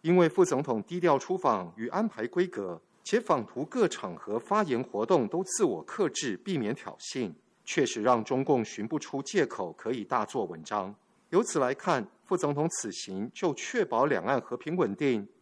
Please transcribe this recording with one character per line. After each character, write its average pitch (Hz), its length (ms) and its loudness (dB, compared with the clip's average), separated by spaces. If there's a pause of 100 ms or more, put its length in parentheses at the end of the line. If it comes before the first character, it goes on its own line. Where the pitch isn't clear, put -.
因 170 160 4
为 170 120 8
副 180 160 6
总 139 160 2
统 120 220 0
低 175 160 -6
调 170 180 6
出 180 200 -2
访 104 400 2
与 113 120 -6
安 214 200 0
排 113 180 -6
规 185 200 0
格， 98 340 -8 (240)
且 226 160 2
访 143 240 0
图 - 220 -8
各 233 200 0
场 90 300 -6
合 107 220 -4
发 208 260 0
言 127 180 0
活 104 220 -2
动 131 240 4
都 185 160 -2
自 - 200 0
我 98 180 0
克 - 260 -2
制， 107 300 -2
避 190 180 -2
免 117 180 0
挑 - 240 -12
衅， 117 320 -6 (360)
确 151 180 2
实 117 180 -2
让 117 220 4
中 131 180 0
共 131 220 2
寻 107 240 -8
不 151 100 -2
出 - 240 -6
借 170 220 2
口 92 300 -6
可 - 180 -6
以 117 100 -4
大 110 220 0
做 107 220 -4
文 82 180 -10
章。 101 300 -4 (340)
由 180 140 4
此 - 160 -2
来 131 160 2
看， 135 340 0 (160)
副 185 120 -2
总 147 180 0
统 147 160 0
此 - 200 -6
行 98 440 -8
就 170 180 -2
确 220 320 -2
保 123 220 2
两 139 180 0
岸 127 160 2
和 - 160 -8
平 151 180 -6
稳 120 220 0
定 117 320 0 (120)